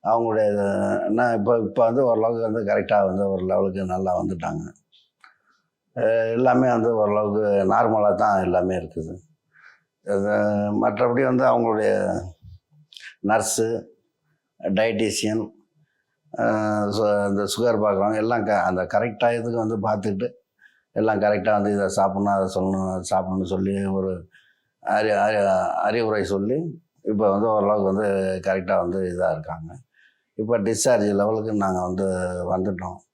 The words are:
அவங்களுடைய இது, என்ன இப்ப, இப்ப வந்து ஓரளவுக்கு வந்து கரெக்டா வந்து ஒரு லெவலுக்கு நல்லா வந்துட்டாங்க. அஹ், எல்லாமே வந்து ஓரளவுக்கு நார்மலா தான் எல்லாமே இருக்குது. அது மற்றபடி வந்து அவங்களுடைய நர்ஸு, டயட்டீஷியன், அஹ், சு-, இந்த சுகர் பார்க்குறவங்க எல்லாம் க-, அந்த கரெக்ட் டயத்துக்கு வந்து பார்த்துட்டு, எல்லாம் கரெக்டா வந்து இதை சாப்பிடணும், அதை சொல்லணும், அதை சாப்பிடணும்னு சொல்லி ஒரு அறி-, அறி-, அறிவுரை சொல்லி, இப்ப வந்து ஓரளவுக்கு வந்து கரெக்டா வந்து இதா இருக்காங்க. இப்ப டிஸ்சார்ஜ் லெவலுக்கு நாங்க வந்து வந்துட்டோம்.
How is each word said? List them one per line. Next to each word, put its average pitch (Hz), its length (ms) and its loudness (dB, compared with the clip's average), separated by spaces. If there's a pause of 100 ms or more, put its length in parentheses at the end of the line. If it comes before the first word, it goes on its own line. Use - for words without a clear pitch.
அவங்களுடைய 110 460 2
இது, 104 160 0 (400)
என்ன 120 300 0
இப்ப, 113 240 2
இப்ப 113 260 0
வந்து 117 200 2
ஓரளவுக்கு 113 480 0
வந்து 113 120 -2
கரெக்டா 101 400 2
வந்து 98 260 0
ஒரு 92 140 -2
லெவலுக்கு 95 400 0
நல்லா 92 300 -2
வந்துட்டாங்க. 87 480 -4 (1300)
அஹ், 113 360 2
எல்லாமே 127 380 4
வந்து 117 240 2
ஓரளவுக்கு 104 500 2 (200)
நார்மலா 107 500 2
தான் 104 280 2
எல்லாமே 92 340 0
இருக்குது. 82 360 -8 (960)
அது 101 240 0 (460)
மற்றபடி 120 480 0
வந்து 127 200 2
அவங்களுடைய 117 480 2 (1300)
நர்ஸு, 110 440 0 (920)
டயட்டீஷியன், 107 840 0 (920)
அஹ், 107 580 -2
சு-, 104 380 0
இந்த 101 160 0
சுகர் 113 360 0
பார்க்குறவங்க 104 360 2
எல்லாம் 110 280 0
க-, 101 180 2
அந்த 92 200 0
கரெக்ட் 104 380 -2
டயத்துக்கு 120 400 0
வந்து 110 220 -2
பார்த்துட்டு, 104 440 -2 (720)
எல்லாம் 110 240 0
கரெக்டா 104 300 2
வந்து 104 220 2
இதை 101 160 0
சாப்பிடணும், 98 440 0
அதை 95 160 0
சொல்லணும், 95 400 -2
அதை 92 140 -4
சாப்பிடணும்னு 95 420 -2
சொல்லி 98 400 -2
ஒரு 95 260 -2 (720)
அறி-, 104 360 0
அறி-, 104 260 2 (320)
அறிவுரை 107 480 0
சொல்லி, 101 340 -2 (440)
இப்ப 107 280 2
வந்து 104 180 2
ஓரளவுக்கு 104 420 2
வந்து 104 160 0 (380)
கரெக்டா 95 340 0
வந்து 90 260 -2
இதா 90 260 -2
இருக்காங்க. 80 400 -8 (680)
இப்ப 110 200 0
டிஸ்சார்ஜ் 104 560 2
லெவலுக்கு 110 380 0
நாங்க 95 280 0
வந்து 92 260 -2 (400)
வந்துட்டோம். 92 520 -4 (160)